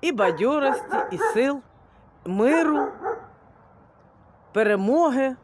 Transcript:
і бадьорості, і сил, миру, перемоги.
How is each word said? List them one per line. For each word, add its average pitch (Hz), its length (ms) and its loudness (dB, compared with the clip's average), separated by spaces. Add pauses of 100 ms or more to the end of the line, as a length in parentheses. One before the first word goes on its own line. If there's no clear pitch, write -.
і 330 120 -2
бадьорості, 240 840 0 (140)
і 370 80 -8
сил, 277 440 0 (640)
миру, 294 680 0 (1600)
перемоги. 254 920 2